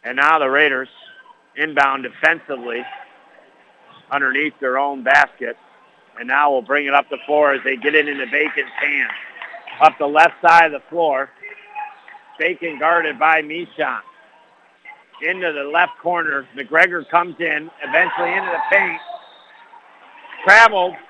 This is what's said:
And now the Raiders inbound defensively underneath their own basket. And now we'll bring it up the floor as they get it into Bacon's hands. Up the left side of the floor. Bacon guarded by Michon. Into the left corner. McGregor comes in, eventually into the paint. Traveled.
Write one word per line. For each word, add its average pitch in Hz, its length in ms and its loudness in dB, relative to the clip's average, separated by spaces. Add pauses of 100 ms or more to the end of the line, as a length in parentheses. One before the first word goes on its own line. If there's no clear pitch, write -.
And 123 120 -6
now 156 220 4
the 139 100 0
Raiders 135 400 2 (680)
inbound 139 460 0
defensively 123 800 -4 (1300)
underneath 139 500 -2
their 131 160 -2
own 139 260 -4
basket. 131 540 0 (640)
And 120 100 -12
now 143 240 2
we'll 127 100 -2
bring 139 240 -2
it 139 60 -4
up 139 160 2
the 139 160 -10
floor 147 300 2
as 123 100 -6
they 135 120 -2
get 143 180 -2
it 151 140 2
into 139 180 -8
Bacon's 143 420 -4 (100)
hands. 143 320 -4 (720)
Up 156 180 6
the 147 80 -2
left 156 360 4
side 170 240 6
of 151 60 -2
the 139 180 -12
floor. 147 400 -2 (1080)
Bacon 165 400 -4
guarded 156 400 0
by 160 220 4
Michon. 151 600 -8 (1200)
Into 180 300 -2
the 143 120 -6
left 170 280 0 (100)
corner. 156 520 -4
McGregor 156 540 0
comes 175 300 0
in, 156 320 -4 (120)
eventually 175 500 -2
into 190 180 -4
the 170 100 -4 (100)
paint. 180 300 0 (1400)
Traveled. 202 500 6 (160)